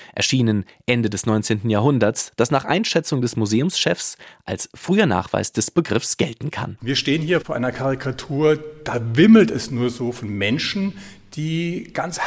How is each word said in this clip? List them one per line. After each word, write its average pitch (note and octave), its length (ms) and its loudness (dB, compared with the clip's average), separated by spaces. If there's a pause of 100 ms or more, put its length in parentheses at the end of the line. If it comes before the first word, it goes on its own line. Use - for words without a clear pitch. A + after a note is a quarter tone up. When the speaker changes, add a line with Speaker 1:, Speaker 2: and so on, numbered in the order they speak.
(140)
Speaker 1:
erschienen A2 520 2 (200)
Ende A#2+ 240 2
des G#2 180 -2
neunzehnten G#2+ 420 0
Jahrhunderts, A2 680 2
das - 160 0
nach C3+ 140 2
Einschätzung D#3+ 560 0
des A#2+ 160 -2
Museumschefs A2 800 0 (260)
als - 300 -6
früher G3 320 2
Nachweis G2+ 480 0
des - 180 0
Begriffs - 460 0
gelten C3 340 -4
kann. - 300 -10
Speaker 2:
Wir C3 140 -4
stehen D3 260 0
hier E3 180 0
vor - 160 -6
einer B2 160 -2
Karikatur, C3+ 880 -2 (240)
da A#2+ 160 -4 (140)
wimmelt G3 360 8
es - 220 -6
nur B2 200 -2
so A#2+ 200 -4
von A2 180 -10
Menschen, A2 680 -2 (380)
die E3 580 -4
ganz D#3+ 340 -6